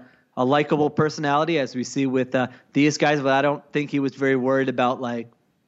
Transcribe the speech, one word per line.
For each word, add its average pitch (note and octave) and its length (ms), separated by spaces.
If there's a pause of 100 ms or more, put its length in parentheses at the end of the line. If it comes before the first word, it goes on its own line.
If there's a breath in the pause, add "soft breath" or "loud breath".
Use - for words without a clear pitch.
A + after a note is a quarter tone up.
(380 loud breath)
a B2+ 80
likable D3 460
personality, D#3 680
as B2+ 180
we B2 80
see C3+ 220
with, B2+ 300
uh, B2 140 (240 loud breath)
these D3 260
guys, D3+ 200
but C3+ 140
I C3+ 80
don't D3 220 (100)
think D3 160
he C#3+ 100
was C#3 140
very C3+ 220
worried C3 340
about, B2+ 320
like, A#2+ 300 (360)